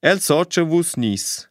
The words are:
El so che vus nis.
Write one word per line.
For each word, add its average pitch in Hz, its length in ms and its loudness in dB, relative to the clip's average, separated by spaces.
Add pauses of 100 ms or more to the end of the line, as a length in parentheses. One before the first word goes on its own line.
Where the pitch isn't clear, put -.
El 180 180 2
so 156 240 2
che 175 200 -2
vus 165 340 0
nis. 107 540 -4